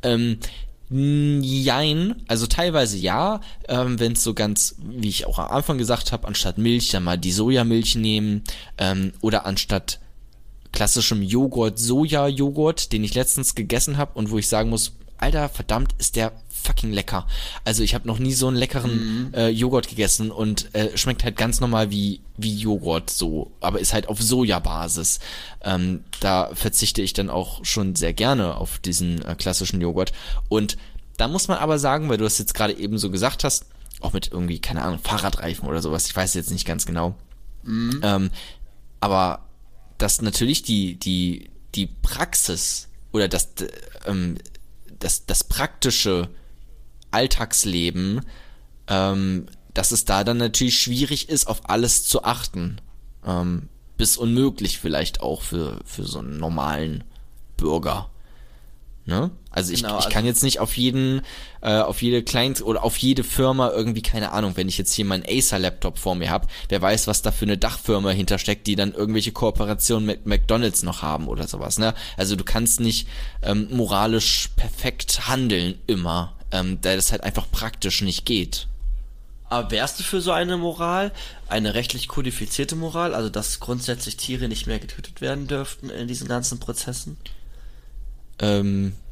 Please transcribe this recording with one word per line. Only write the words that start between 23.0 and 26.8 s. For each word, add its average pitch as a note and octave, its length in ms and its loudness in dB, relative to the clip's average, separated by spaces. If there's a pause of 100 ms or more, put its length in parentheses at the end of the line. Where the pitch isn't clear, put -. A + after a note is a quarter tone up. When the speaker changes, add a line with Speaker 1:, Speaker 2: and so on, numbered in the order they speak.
Speaker 1:
so, D#2 420 -2 (100)
aber F2+ 180 0
ist - 140 2
halt G#2+ 160 0
auf G#2+ 120 -2
Sojabasis. F2 1000 2 (420)
Ähm, F#2 420 0 (160)
da F#2+ 360 2
verzichte - 460 0